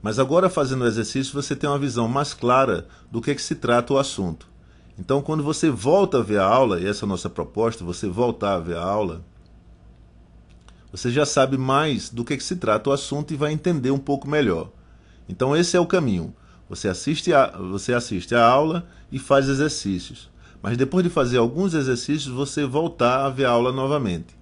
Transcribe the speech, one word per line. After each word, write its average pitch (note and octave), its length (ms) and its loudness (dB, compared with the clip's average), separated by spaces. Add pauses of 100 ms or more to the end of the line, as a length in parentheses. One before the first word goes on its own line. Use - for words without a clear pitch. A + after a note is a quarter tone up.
Mas G#2+ 160 -2
agora, E3 320 4
fazendo C3 320 -2
o A#2+ 60 4
exercício, A2+ 440 -2
você C#3 220 -6
tem D3 160 -2
uma C#3+ 80 0
visão A#2+ 300 0
mais C#3 260 -2
clara B2 540 2 (200)
do A2+ 140 -6
que C#3+ 80 -2
é C#3 60 0
que - 60 -10
se - 120 -6
trata A#2+ 380 0
o C3+ 60 4
assunto. F#2+ 500 -4 (500)
Então, C3+ 220 0
quando D#3 220 -2
você D#3 260 0
volta C#3 520 4
a - 20 -2
ver G#2 160 0
a F#2+ 80 4
aula, G#2+ 340 4
e F#2 60 -2
essa G2+ 180 -2
é - 20 -4
a - 20 -2
nossa F#2 200 -4
proposta, G#2 560 -4
você F2 240 -6
voltar G#2+ 460 0
a F2 60 -2
ver E2 180 -6
a E2+ 40 -4
aula, F#2 400 -2 (1700)
você - 200 -4
já C#3 160 2
sabe C3+ 320 0
mais C3+ 500 0
do A#2 160 -8
que D3+ 80 -6
é C#3 60 -2
que - 40 -10
se - 140 -6
trata A2 320 0
o C#3 60 2
assunto C#3+ 400 -6
e - 20 -6
vai D3 160 -2
entender D3+ 380 0
um C#3 80 2
pouco C#3 280 -4
melhor. A2 460 0 (560)
Então, C3 260 0
esse E3+ 220 2
é F3+ 40 6
o F3 60 2
caminho. A#2 480 0 (320)
Você - 220 -6
assiste D3+ 420 -2
a, C#3 180 6 (100)
você F#2+ 340 -4
assiste A#2 420 -4
a A#2 140 6
aula D#3+ 400 2 (240)
e C3+ 60 -8
faz C#3 320 4
exercícios. C3 800 -4 (320)
Mas A#2 160 -2
depois E3+ 260 2
de F3 60 2
fazer B2+ 260 0
alguns D3+ 380 2
exercícios, C3+ 580 -2
você C#3 320 -4
voltar C3+ 640 0
a - 20 0
ver C3 160 -2
a B2 60 4
aula A#2+ 220 4
novamente. C3 680 -2